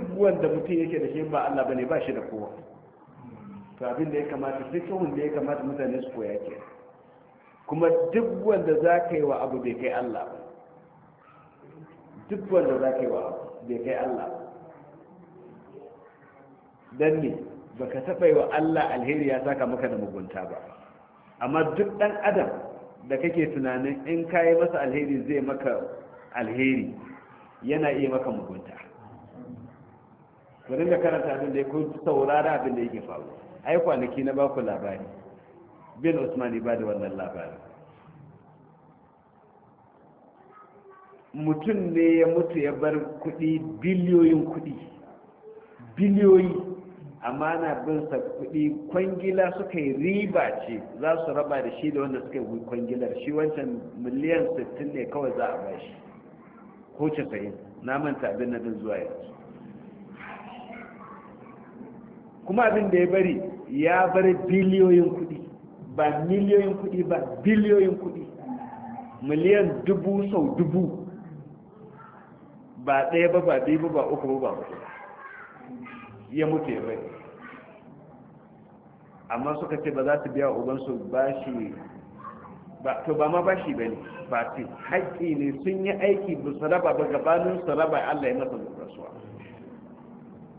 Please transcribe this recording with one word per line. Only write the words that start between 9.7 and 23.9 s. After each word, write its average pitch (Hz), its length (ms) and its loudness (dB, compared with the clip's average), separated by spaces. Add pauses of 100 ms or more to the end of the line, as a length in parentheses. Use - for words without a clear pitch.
kai 131 180 -4
Allah 120 340 -4
ba. - 120 -14 (1900)
Duk 196 220 -8
wanda 139 280 4
za 131 140 0
ka 131 80 -2
yi 123 60 0
wa 117 220 -2
abu 117 400 -10
bai 117 160 -4
kai 107 100 -2
Allah 117 340 -4
ba. - 160 -10 (2500)
Dan 156 240 4
ne, 107 140 -2 (420)
ba 127 100 -6
ka 127 120 -6
taɓa 175 260 2
yi 156 80 10
wa 135 180 4
Allah 156 400 2
alheri 139 360 0
ya 131 160 0
saka 131 220 0
maka 123 220 -2
da 113 80 -4
mugunta 95 480 -8
ba. 90 140 -10 (800)
Amma 143 220 2 (140)
duk 202 220 2
ɗan 208 140 4 (100)
adam 190 280 2 (580)
da 135 80 0
kake 165 380 2
tunanin 135 520 -2